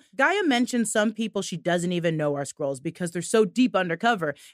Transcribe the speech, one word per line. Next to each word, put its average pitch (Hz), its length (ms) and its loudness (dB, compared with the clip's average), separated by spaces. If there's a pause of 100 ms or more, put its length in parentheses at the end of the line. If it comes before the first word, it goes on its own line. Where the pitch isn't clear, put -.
(140)
Gaia 339 300 2
mentioned 240 440 0
some 220 240 2
people 214 300 -4
she 185 140 -8
doesn't 175 360 0
even 170 240 0
know 147 200 0
are 139 80 -4
Skrulls 139 360 -6
because 170 300 -6
they're 170 120 -6
so 220 220 2
deep 240 300 2
undercover, 180 600 0 (200)